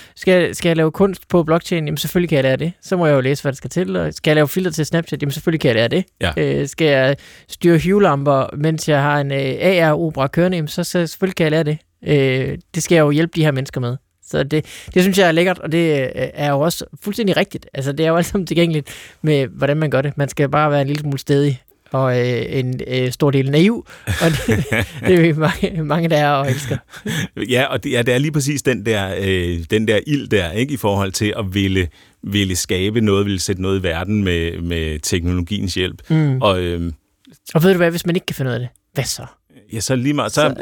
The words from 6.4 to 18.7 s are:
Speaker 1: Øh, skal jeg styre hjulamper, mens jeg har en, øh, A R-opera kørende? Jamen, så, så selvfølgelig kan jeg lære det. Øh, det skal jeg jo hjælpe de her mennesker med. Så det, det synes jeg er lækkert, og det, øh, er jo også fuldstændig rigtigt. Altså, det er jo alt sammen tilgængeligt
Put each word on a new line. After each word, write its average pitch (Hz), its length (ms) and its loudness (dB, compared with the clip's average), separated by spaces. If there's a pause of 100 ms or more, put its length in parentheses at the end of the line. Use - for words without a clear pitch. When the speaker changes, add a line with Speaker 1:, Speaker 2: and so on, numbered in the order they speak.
Speaker 1:
Øh, 143 60 -4
skal 156 200 -2
jeg 139 280 4 (340)
styre 170 280 4
hjulamper, 147 680 4 (120)
mens 156 320 -2
jeg 143 120 4
har 147 200 2
en, 139 100 -2
øh, 139 60 -2 (220)
A 175 320 4
R-opera 151 360 0
kørende? 180 300 2
Jamen, 151 100 -2
så, - 160 -4
så 175 240 -2
selvfølgelig - 280 -4
kan 170 80 0
jeg 151 80 2
lære 160 120 2
det. 151 140 -2 (720)
Øh, - 60 -8 (180)
det 165 80 -4
skal 175 120 2
jeg 160 60 6
jo 147 100 4
hjælpe 160 240 2
de 160 80 2
her 156 80 4
mennesker 131 300 -4
med. 120 160 -4 (280)
Så 147 180 -2
det, 151 220 -2 (280)
det 185 100 4
synes 190 140 2
jeg 190 100 6
er 165 40 4
lækkert, 175 280 2
og 156 120 -8
det, 160 320 2
øh, 127 120 -4
er 147 340 -4
jo 139 100 2
også 165 260 -2 (180)
fuldstændig 202 340 -2
rigtigt. - 360 -4
Altså, 139 180 -4
det 151 140 -2
er 160 40 2
jo 165 80 2
alt 175 80 2
sammen 190 220 -4
tilgængeligt 160 400 0 (340)